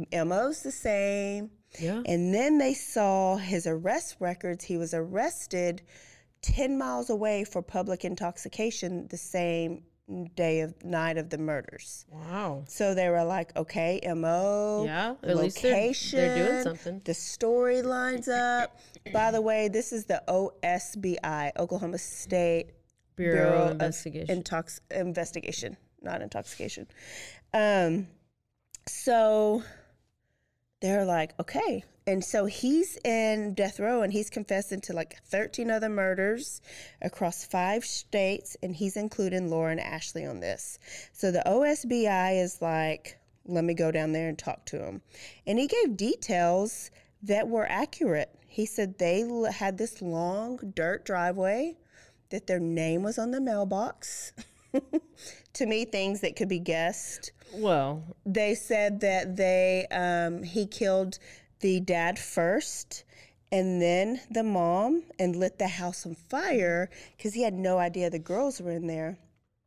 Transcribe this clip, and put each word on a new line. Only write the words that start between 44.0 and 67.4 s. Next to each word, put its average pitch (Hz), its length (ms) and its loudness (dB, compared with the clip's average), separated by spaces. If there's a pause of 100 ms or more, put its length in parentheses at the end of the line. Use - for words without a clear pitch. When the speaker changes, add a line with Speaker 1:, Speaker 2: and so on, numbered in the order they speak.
Speaker 1:
there 160 160 0
and 156 100 -4
talk - 300 -8
to - 180 -8
him." 95 160 -10 (460)
And 214 120 2
he 277 80 2
gave 370 280 2
details 190 960 0 (300)
that 208 260 2
were 226 220 0
accurate. 208 680 0 (120)
He 214 180 -2
said 196 320 -2
they 180 260 4
l-, 233 220 -2
had 196 320 -2
this 220 240 -6
long 190 720 -4
dirt 170 300 -2
driveway, 190 720 0 (540)
that 202 160 -6
their 180 120 0
name 165 440 0
was 214 140 -2
on 233 140 -2
the 262 100 -2
mailbox. 208 920 -2 (400)
<laughs> 262 80 2 (720)
To 247 140 -2
me, 220 180 0
things 202 360 -2
that 180 140 -2
could 196 140 -2
be 185 80 0
guessed. 170 720 -4 (220)
Speaker 2:
Well. 160 500 2 (220)
Speaker 1:
They 208 300 2
said 208 460 0
that 190 360 0
they, 185 540 4
um, 175 500 0
he 196 240 -2
killed 190 540 0 (400)
the 190 200 4
dad 175 380 2
first - 840 -2 (480)
and 185 280 2
then 190 400 4 (120)
the 226 100 0
mom 208 640 2 (160)
and 180 160 2
lit 185 240 0
the 190 80 0
house 180 400 -6
on 170 80 -10
fire 202 720 0 (300)
'cause 208 160 -4
he 240 80 0